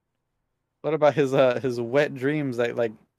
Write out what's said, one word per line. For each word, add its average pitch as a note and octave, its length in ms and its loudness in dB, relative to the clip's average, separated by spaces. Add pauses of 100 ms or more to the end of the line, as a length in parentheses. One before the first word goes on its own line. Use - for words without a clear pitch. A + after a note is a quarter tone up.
(800)
What D3 120 -4
about D3 220 4
his, C3+ 180 0
uh, B2+ 280 4
his B2 180 -4
wet C#3 340 0
dreams C3+ 440 -4
that, A#2+ 180 -2
like, A#2 160 -2 (280)